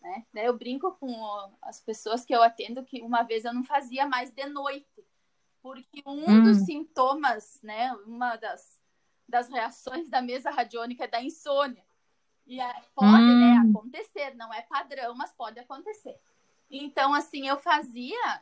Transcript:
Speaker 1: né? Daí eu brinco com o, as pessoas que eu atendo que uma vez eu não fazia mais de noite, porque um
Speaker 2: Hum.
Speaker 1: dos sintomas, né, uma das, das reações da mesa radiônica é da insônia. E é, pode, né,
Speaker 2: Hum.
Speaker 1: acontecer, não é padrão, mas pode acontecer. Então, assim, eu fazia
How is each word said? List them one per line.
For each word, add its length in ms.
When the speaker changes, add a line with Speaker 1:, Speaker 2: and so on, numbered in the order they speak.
Speaker 1:
né? 320
Daí 120
eu 120
brinco 420
com 120
o, 400
as 200
pessoas 440
que 100
eu 80
atendo 400
que 180
uma 220
vez 220
eu 80
não 100
fazia 440
mais 240
de 160
noite, 580
porque 440
um 240
Speaker 2:
Hum. 140
Speaker 1:
dos 220
sintomas, 1000
né, 300
uma 300
das, 440
das 220
reações 600
da 120
mesa 300
radiônica 540
é 20
da 140
insônia. 640
E 140
é, 140
pode, 320
né, 280
Speaker 2:
Hum. 60
Speaker 1:
acontecer, 680
não 180
é 80
padrão, 540
mas 160
pode 280
acontecer. 600
Então, 440
assim, 340
eu 100
fazia 600